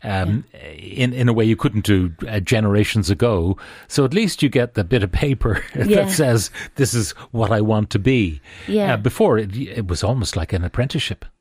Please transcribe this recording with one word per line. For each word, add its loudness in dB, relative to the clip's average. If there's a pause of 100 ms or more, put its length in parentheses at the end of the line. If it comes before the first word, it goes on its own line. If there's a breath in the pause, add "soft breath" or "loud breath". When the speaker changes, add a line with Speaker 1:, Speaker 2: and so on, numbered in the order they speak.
Speaker 1:
um, -2
Speaker 2:
Yeah. -18
Speaker 1:
in, -4
in 0
a 4
way 2
you 4
couldn't -2
do, 4 (160)
uh, -4
generations 2
ago. 2 (300 loud breath)
So 0
at 0
least 0
you 4
get 0
the 0
bit 0
of -4
paper 0
<laughs> -20
that -2
Speaker 2:
Yeah. 4
Speaker 1:
says, 2 (240 loud breath)
"This 0
is -2 (180 loud breath)
what 0
I 2
want 0
to 0
be." 2 (260 loud breath)
Speaker 2:
Yeah. 0
Speaker 1:
Uh, -4
before, 2
it, -4
it -6
was -4
almost -2
like -4
an -2
apprenticeship. -4 (160)